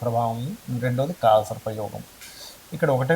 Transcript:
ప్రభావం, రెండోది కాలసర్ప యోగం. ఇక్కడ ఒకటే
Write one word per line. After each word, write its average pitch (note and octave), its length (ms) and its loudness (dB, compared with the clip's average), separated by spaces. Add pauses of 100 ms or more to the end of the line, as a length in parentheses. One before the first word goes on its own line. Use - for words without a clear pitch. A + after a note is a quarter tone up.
ప్రభావం, A#2 360 0 (460)
రెండోది B2+ 280 0 (120)
కాలసర్ప A2 440 4 (120)
యోగం. G#2+ 220 -8 (720)
ఇక్కడ D#3 200 2
ఒకటే C3 200 2